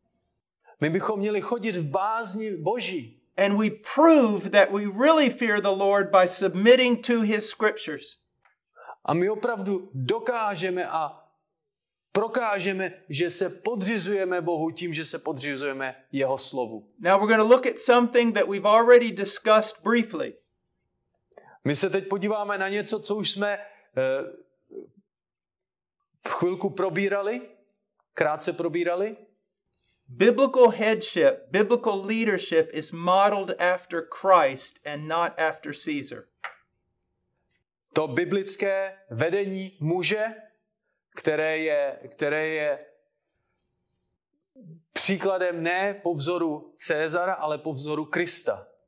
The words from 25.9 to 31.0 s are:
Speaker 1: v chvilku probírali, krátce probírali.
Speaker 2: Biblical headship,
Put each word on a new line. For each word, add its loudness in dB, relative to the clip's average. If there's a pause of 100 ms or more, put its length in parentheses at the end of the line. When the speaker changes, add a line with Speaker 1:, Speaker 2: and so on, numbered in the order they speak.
Speaker 1:
v -6
chvilku -2
probírali, -2 (720)
krátce -2
probírali. -4 (920)
Speaker 2:
Biblical 6
headship, 2 (180)